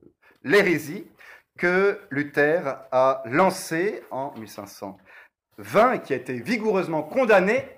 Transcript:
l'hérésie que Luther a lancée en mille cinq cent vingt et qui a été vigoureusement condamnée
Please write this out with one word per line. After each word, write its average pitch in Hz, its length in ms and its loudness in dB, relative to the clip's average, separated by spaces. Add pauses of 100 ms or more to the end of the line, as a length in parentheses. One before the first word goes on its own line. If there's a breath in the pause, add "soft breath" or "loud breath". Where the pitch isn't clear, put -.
(420 soft breath)
l'hérésie 180 680 0 (480 loud breath)
que 185 420 2 (100)
Luther 143 720 0 (120)
a 131 340 2
lancée 180 840 0
en 135 260 -8
mille 110 120 -14
cinq 101 180 -14
cent 98 300 -14 (600 loud breath)
vingt 170 360 2
et 190 80 -4
qui - 120 -4
a - 20 -2
été 127 180 -8
vigoureusement 165 720 -2
condamnée 220 760 2